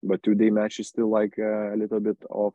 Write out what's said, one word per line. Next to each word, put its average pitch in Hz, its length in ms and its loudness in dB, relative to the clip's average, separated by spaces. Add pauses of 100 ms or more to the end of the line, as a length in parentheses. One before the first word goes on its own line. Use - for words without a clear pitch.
but 95 220 -2
two-day 107 260 4
match 107 300 0
is 107 80 -8
still, 113 220 -2
like, 107 280 0
uh, 107 360 -2
a 107 40 -2
little 107 220 -2
bit 104 180 -2 (140)
of 104 240 -2